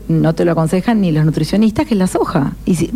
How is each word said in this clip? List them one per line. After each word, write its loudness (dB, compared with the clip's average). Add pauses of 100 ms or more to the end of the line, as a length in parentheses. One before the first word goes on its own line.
no 2
te 0
lo 2
aconsejan 0
ni 2
los 2
nutricionistas, 0
que -2
es 2
la 2
soja. 0 (120)
Y 0
si, -2